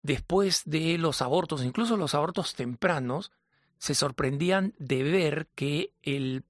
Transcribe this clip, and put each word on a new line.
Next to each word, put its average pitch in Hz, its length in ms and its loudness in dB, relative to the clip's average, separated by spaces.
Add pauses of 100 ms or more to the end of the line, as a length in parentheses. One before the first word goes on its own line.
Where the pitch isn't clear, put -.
después 175 600 2
de 160 340 0
los 160 240 0
abortos, 147 420 0
incluso 220 320 0
los 151 200 0
abortos 156 400 -2
tempranos, 131 760 -2 (480)
se - 160 -4
sorprendían 147 840 2
de 135 260 0
ver 156 500 2
que 143 380 -2 (100)
el 135 480 -2